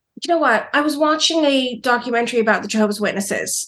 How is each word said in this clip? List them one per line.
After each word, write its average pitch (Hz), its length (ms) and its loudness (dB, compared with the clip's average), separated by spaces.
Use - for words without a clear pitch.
You 339 100 0
know 330 60 2
what? 240 340 2
I 285 80 2
was 294 160 -2
watching 311 480 2
a 262 360 2
documentary 240 580 0
about 214 240 2
the 208 40 -6
Jehovah's 208 320 0
Witnesses 180 680 -4